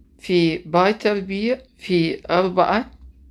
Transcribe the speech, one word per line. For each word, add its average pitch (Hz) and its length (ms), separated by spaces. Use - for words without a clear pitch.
في 170 380
باي 175 360
تربيع 208 640
في 165 520
أربعة 185 600